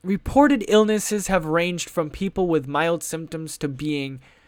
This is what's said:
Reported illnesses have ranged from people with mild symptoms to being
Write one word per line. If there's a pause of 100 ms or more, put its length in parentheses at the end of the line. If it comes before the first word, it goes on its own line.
Reported
illnesses
have
ranged
from
people
with
mild
symptoms
to
being (280)